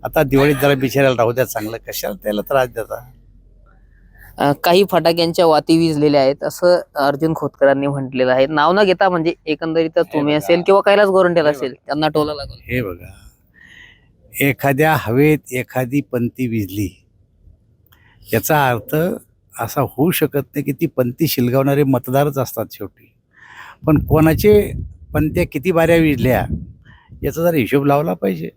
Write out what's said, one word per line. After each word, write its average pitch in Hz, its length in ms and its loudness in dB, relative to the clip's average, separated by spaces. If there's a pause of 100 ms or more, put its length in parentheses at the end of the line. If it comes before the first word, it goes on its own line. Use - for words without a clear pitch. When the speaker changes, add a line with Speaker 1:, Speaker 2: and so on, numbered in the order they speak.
Speaker 1:
आता 151 200 -2
दिवाळीत 135 380 2
जरा 143 140 2
बिचाऱ्याला 131 420 0
राहू 117 140 2
द्या 123 140 0
चांगलं, 110 320 -8
कशाला - 460 -10
त्याला 104 180 -4
त्रास 131 280 0
देता? 113 400 -10 (1300)
Speaker 2:
अ, 143 160 2 (100)
काही 180 280 4
फटाक्यांच्या 170 540 2
वाती 156 320 4
विझलेल्या 151 440 2
आहेत, 139 220 0
असं 175 380 2 (140)
अर्जुन 143 400 0
खोतकरांनी 139 520 0
म्हटलेलं 131 440 -2
आहे. 135 160 4
नाव 156 260 2
न 202 100 4
घेता, 190 260 2
म्हणजे, 170 240 -2 (120)
एकंदरीत 160 520 -2
Speaker 1:
हे 170 60 2
Speaker 2:
तुम्ही 147 320 -2
Speaker 1:
बघा. - 20 0
Speaker 2:
असेल 170 280 0
किंवा 196 160 4
कैलास 202 260 4
गोरंट्याला 175 420 2
Speaker 1:
हे 147 60 0
Speaker 2:
असेल, 135 140 -8
Speaker 1:
बघा. - 160 -20
Speaker 2:
त्यांना 151 220 -2
टोला 151 260 -2
लागला. 139 400 -14
Speaker 1:
हे 123 80 -2
बघा, 92 320 -12 (1300)
एखाद्या 139 580 0
हवेत 139 380 2 (140)
एखादी 127 500 -4
पंती 123 460 -6
विझली, 101 580 -6 (1300)
याचा 135 360 0
अर्थ 120 260 -4 (640)
असा 117 220 -4
होऊ 139 300 -2
शकत 151 240 -2
नाही 143 280 -6
की 143 80 -6
ती 139 140 -6
पंती 127 420 -2
शिलगावणारे 135 560 0
मतदारच 135 540 0
असतात 117 340 -6
शेवटी. - 420 -18 (720)
पण 151 200 2
कोणाचे 160 680 4 (420)
पंत्या 156 380 -2
किती 156 200 -4
बाऱ्या 165 240 2
विझल्या, 127 500 2 (760)
याचा 139 180 -6
जरा 170 160 0
हिशोब 139 280 0
लावला 147 280 0
पाहिजे. 175 440 -6